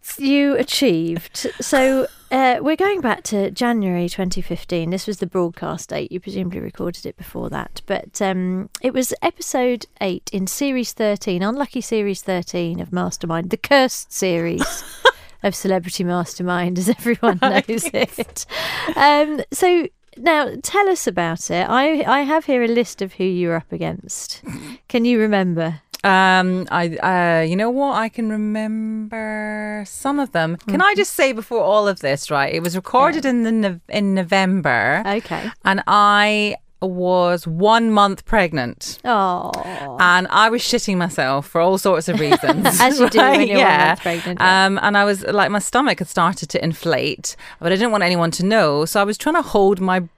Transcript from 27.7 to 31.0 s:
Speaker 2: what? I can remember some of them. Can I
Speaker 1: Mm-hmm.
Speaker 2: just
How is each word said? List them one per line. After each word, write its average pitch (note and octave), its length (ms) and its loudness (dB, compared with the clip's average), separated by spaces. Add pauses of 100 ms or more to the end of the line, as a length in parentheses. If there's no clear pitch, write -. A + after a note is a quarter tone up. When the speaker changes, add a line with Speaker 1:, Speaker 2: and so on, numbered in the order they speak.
Speaker 2:
what? C#4 260 0
I A3+ 140 -2
can A3+ 180 -4
remember G#3+ 1600 -6
some C#4+ 340 -4
of C4+ 120 -4
them. E3 240 -2 (120)
Can D4 140 2
I G4+ 80 6
Speaker 1:
Mm-hmm. G#4 80 0
Speaker 2:
just G4+ 160 0